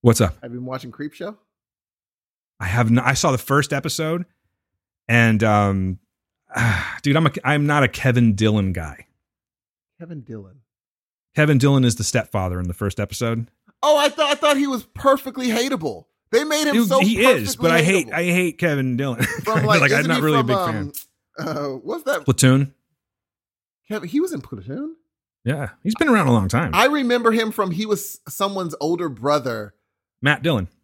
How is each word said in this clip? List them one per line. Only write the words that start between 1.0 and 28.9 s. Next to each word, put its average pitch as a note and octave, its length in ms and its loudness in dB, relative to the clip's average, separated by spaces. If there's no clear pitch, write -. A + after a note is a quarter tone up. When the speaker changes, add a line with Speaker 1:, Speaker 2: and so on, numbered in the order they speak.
Speaker 1:
I G#2+ 60 -10
have A2 240 0
n-, A#2 100 6
I B2 140 0
saw D3+ 180 0
the C3 60 0
first C#3 360 -2
episode, D#3+ 520 -6
and, A#2 360 4
um, G2 560 2
<sighs> - 480 -2
dude, C#3+ 120 2
I'm D#3+ 120 2
a, C#3+ 40 2
I'm D3 240 2
not D3 160 2
a B2+ 40 2
Kevin A#2+ 460 2
Dillon G#2 400 2
guy. E2 340 -12
Speaker 2:
Kevin E3 220 -16
Dillon. A2 400 -18
Speaker 1:
Kevin D3+ 220 4
Dillon C3+ 260 4
is A#2 140 2
the A2 60 -6
stepfather F#2 560 -4
in F2+ 80 -4
the F2 60 -6
first G2 260 -4
episode. A#2 520 -6
Speaker 2:
Oh, D4+ 140 4
I C#4+ 120 2
thought, D4 220 -2
I D4 40 2
thought D4 220 2
he C#4+ 100 0
was B3+ 160 -4
perfectly C4 680 -2
hateable. A3 560 -4
They C4+ 120 4
made D4+ 240 0
him C#4+ 60 0
Speaker 1:
Dude, A#3 160 2
Speaker 2:
so C4+ 100 4
Speaker 1:
he G3+ 240 2
is, C#3+ 320 2
Speaker 2:
perfectly - 140 -8
Speaker 1:
but - 20 4
I E3+ 100 4
hate, F3 260 2
Speaker 2:
hateable. A2+ 60 -10
Speaker 1:
I E3+ 100 -2
hate F3 340 0
Kevin C3+ 400 -2
Dillon. C3 260 -4
<laughs> - 200 -6
Speaker 2:
From, A3 220 0
like, G#3+ 160 4
Speaker 1:
Like, C#3 100 4
I'm C#3 80 2
Speaker 2:
isn't D3+ 100 -2
Speaker 1:
not - 80 0
Speaker 2:
he - 60 0
Speaker 1:
really D3+ 160 2
a C3 40 0
Speaker 2:
from, A#2+ 440 -2
Speaker 1:
big - 80 -14
fan. - 20 -6
Speaker 2:
um, D3+ 100 -6
uh, C#3+ 200 -6
what's C#4+ 280 -10
that? C4 200 -4
Speaker 1:
Platoon. C3+ 480 2
Speaker 2:
Kevin, G#3 220 -8
he A#3+ 100 0
was F4+ 140 -2
in D3+ 80 -8
Platoon? C#3+ 540 -12
Speaker 1:
Yeah, C#3 260 -4
he's G#3+ 120 -2
been D#4+ 140 0
around F#3+ 180 4
a B2+ 60 4
long G#2 140 2
time. A#2 260 0
Speaker 2:
I G#3 140 4
remember B3 440 2
him A3 200 0
from, G3 200 -4
he F#3 140 -4
was G#3 420 -4
someone's F#3+ 540 -4
older E3+ 280 -2